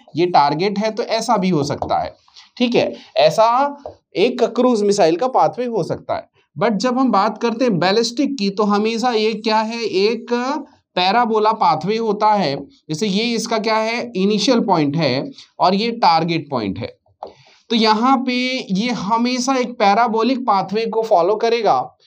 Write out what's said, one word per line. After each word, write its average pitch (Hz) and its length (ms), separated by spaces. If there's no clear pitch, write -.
ये 160 100
टारगेट 175 540
है 220 120
तो 208 120
ऐसा 226 340
भी 185 120
हो 156 140
सकता 98 400
है, - 100
ठीक 240 180
है, - 200
ऐसा 233 600
एक 240 280
क्रूज 233 400
मिसाइल 196 320
का 247 120
पाथवे 226 380
हो 226 180
सकता - 320
है। - 140
But 214 160
जब 247 200
हम 262 140
बात 208 300
करते 233 240
हैं 196 140
बैलिस्टिक 233 600
की, 196 100
तो 196 140
हमेशा 214 480
ये 220 220
क्या 220 240
है, 226 260
एक 220 420
पैराबोला 214 560
पाथवे 190 460
होता 214 360
है। 143 320
जैसे 160 420
ये 202 160
इसका 233 340
क्या 220 180
है, 226 400
इनिशियल 208 440
पॉइंट 160 360
है 143 360
और 180 160
ये 226 160
टारगेट 165 580
पॉइंट 104 300
है। - 180
तो 240 60
यहाँ 226 420
पे 247 540
ये 202 180
हमेशा 247 640
एक 247 160
पैराबोलिक 220 680
पाथवे 196 460
को 220 180
फॉलो 196 320
करेगा। 208 720